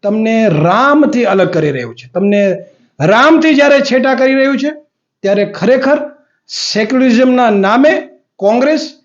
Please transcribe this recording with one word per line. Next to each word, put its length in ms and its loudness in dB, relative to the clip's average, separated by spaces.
તમને 460 0
રામથી 760 2
અલગ 280 0
કરી 180 -2
રહ્યું 240 -10
છે, 200 -20
તમને 420 0
રામથી 540 2
જ્યારે 260 4
છેટા 340 0
કરી 200 0
રહ્યું 240 0
છે, 120 -4
ત્યારે 220 0
ખરેખર 540 0
સેક્યુલરિઝમના 800 0
નામે 580 0
કોંગ્રેસ 580 -2